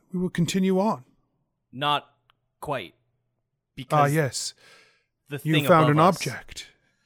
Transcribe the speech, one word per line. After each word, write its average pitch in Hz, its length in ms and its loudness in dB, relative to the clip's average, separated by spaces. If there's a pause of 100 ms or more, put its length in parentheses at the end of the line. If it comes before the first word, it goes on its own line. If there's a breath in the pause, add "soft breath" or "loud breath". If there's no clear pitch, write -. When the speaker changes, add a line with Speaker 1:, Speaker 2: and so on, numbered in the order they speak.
(120)
Speaker 1:
we 185 60 -8
will 180 120 -6
continue 185 500 0
on." 190 240 -2 (680)
Speaker 2:
Not 143 380 -4 (500)
quite. 120 360 -8
Speaker 1:
Ah, - 40 -20 (760)
Speaker 2:
Because 143 380 0
Speaker 1:
yes. 151 400 -4 (760 soft breath)
Speaker 2:
the 139 160 -10
Speaker 1:
You 156 100 0
Speaker 2:
thing 147 120 2
Speaker 1:
found 160 180 6
Speaker 2:
above 151 60 4
Speaker 1:
an 151 100 4
Speaker 2:
us. 175 160 4
Speaker 1:
object - 520 -12 (380)